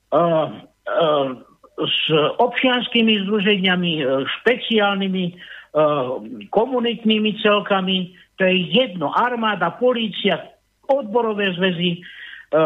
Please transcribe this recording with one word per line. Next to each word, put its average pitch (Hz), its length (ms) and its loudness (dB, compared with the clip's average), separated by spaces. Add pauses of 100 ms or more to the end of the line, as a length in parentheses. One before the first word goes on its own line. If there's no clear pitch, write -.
(160)
e, - 20 4 (1600)
s - 240 -2 (400)
občianskymi 233 880 0
združeniami, 190 720 0
e, - 20 -2 (380)
špeciálnymi, 202 880 0
e, 180 60 -8 (1120)
komunitnými 220 840 0 (140)
celkami, 190 720 0 (240)
to 185 80 4
je 185 80 4 (160)
jedno, 185 400 0
armáda, 214 640 0
polícia, 220 800 -2 (340)
odborové 214 640 0
zväzy, 180 400 0
e, 170 60 -10 (640)